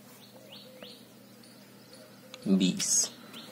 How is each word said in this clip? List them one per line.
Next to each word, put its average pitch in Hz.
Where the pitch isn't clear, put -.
बीस। -